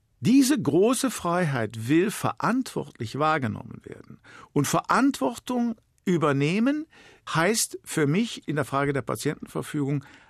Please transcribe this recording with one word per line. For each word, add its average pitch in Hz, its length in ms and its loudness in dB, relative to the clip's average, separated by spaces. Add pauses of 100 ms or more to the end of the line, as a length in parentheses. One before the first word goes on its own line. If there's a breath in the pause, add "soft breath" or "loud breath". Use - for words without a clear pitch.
(200)
Diese 262 380 6
große 208 520 2
Freiheit 131 760 -2
will 170 240 4
verantwortlich 147 1080 -4
wahrgenommen 139 680 -2
werden. - 360 -18 (340 loud breath)
Und 147 120 2
Verantwortung 240 1120 0 (300)
übernehmen 175 800 0 (480 soft breath)
heißt 185 500 0
für 151 220 0
mich 190 420 -2
in 147 80 -4
der 147 80 -2
Frage 139 300 -2
der 135 80 -4
Patientenverfügung 143 1000 -6 (280 loud breath)